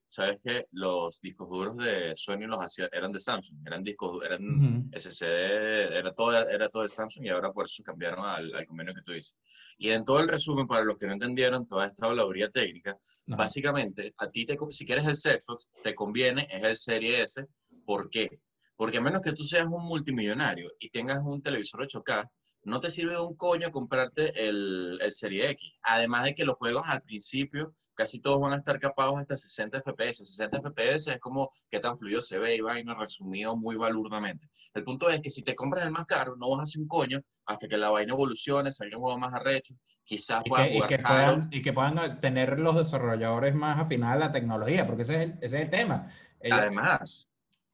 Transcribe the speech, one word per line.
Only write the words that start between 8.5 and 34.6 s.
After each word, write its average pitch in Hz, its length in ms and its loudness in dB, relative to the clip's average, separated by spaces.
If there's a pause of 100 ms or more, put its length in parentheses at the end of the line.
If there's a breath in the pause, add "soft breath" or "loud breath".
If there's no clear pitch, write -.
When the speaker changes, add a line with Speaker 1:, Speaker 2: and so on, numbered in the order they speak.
Speaker 1:
al - 120 -6
convenio 82 280 -10
que 92 80 -16
tú 90 100 -12
dices. 80 240 -10 (400 loud breath)
Y 107 140 0
en 113 120 4
todo 135 180 6
el 165 80 4
resumen, 143 380 0
para 113 160 2
los 107 140 0
que 101 100 -6
no 98 60 -2
entendieron 123 560 0
toda 98 160 0
esta 101 220 -4
habladuría 104 420 2
técnica, 98 440 -4
Speaker 2:
Ajá. - 440 -10
Speaker 1:
básicamente, 110 800 -2
a 110 140 -6
ti 117 160 -4
te 143 100 -2
co-, 147 160 -6
si - 140 -6
quieres 139 200 0
el 151 100 4
Xbox, - 540 0 (140)
te 107 100 0
conviene 127 560 0
es 95 140 -6
el 110 120 4
Serie 117 440 0
S. 135 260 -4 (380)
¿Por 101 240 -2
qué? - 320 -2 (360)
Porque 113 200 0
a 127 60 2
menos 170 180 2
que 165 140 -2
tú 151 80 -8
seas 165 280 2
un 170 140 -4
multimillonario 123 920 -2
y 117 100 -16
tengas 135 340 -2
un 143 200 -4
televisor 117 400 -4
ocho 139 200 -8
K, 120 280 -2 (320 soft breath)
no 113 160 -4
te 170 120 -2
sirve 170 240 -2
de 170 60 -2
un 170 160 -6
coño 165 340 2
comprarte 131 760 0
el, 95 540 -2
el 104 100 2
Serie 104 420 -2
X. - 200 -12 (100)
Además 117 420 4
de 143 100 2
que 160 100 -2
los 135 120 0
juegos 123 340 0
al 127 100 0
principio 139 720 -6 (220 soft breath)
casi - 260 -2
todos 139 180 4
van 139 140 2
a 143 60 0
estar 139 200 -2
capados 139 400 2
hasta 143 160 -4
sesenta 110 440 -6
F 135 160 -4
P 120 160 0
S. - 160 -8
Sesenta 107 320 -4
F 147 120 -6
P 123 240 2
S 151 160 0
es 127 100 -2
como 135 280 -2 (220 soft breath)
qué 104 100 -2
tan 120 160 -2
fluido 107 240 -2
se - 180 -4
ve 117 180 2
y 110 40 -2
vaina 117 340 -4
resumido 104 600 -4
muy 113 200 -4
balurdamente. 107 760 -2 (240 soft breath)